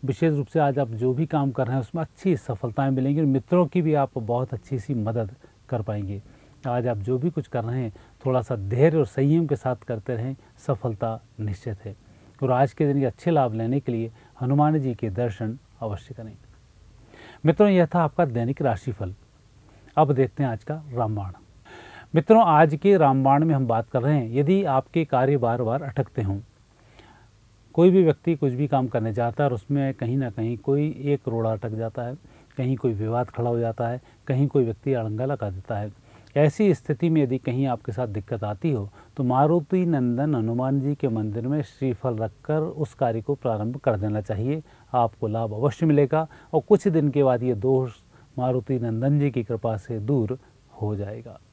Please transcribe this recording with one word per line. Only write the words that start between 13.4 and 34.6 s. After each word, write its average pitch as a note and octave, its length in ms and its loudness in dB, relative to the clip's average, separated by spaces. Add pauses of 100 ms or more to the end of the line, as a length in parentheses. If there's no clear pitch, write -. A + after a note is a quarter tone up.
लेने A#2 260 -2
के B2 120 -6
लिए A2+ 200 -4 (300)
हनुमान D3 380 2
जी C3 160 -4
के A2+ 140 -6
दर्शन A2+ 480 -4 (240)
अवश्य A2 320 -10
करें। A2 200 -16 (1120)
मित्रों, G3+ 240 6
यह F3+ 160 6
था E3+ 180 2
आपका D#3+ 220 2
दैनिक A#2+ 360 -2
राशिफल। G2+ 520 -4 (840)
अब D3 160 4
देखते C3 300 0
हैं C3 60 0
आज A2+ 140 -8
का D#3 200 -8 (100)
रामबाण। G#2+ 380 -4 (840)
मित्रों, A3 320 6
आज D#3 300 6
के G3 220 4
रामबाण C#3 480 4
में D#3+ 100 2
हम C3+ 120 0
बात A2+ 220 0
कर B2 120 -2
रहे D3 160 2
हैं, A#2 160 -2
यदि D#3 320 2
आपके C#3+ 400 0
कार्य C3+ 320 2
बार A#2+ 240 0
बार B2 220 -2
अटकते C3 380 -4
हों, G2 180 -2 (1400)
कोई F3 140 8
भी F#3 140 6
व्यक्ति E3 320 2
कुछ C#3 180 -2
भी C3+ 140 -2
काम C3 200 0
करने A2+ 260 -2
जाता A#2 300 -2
है C#3 60 2
और B2 40 -2
उसमें C3+ 400 -2
कहीं B2 240 -4
ना C3 120 -2
कहीं A2+ 280 -6
कोई C#3 260 0 (200)
एक C#3+ 240 -2
रोड़ा A2+ 240 -2
अटक A2 180 -6
जाता A2+ 320 -8
है, B2 120 -8 (440)
कहीं C3 180 -2
कोई A#2 180 -2
विवाद A2 360 -2
खड़ा A#2+ 200 -4
हो A#2+ 100 0
जाता A#2 280 -4
है, B2+ 120 -6 (280)
कहीं C3+ 200 0
कोई C#3 160 2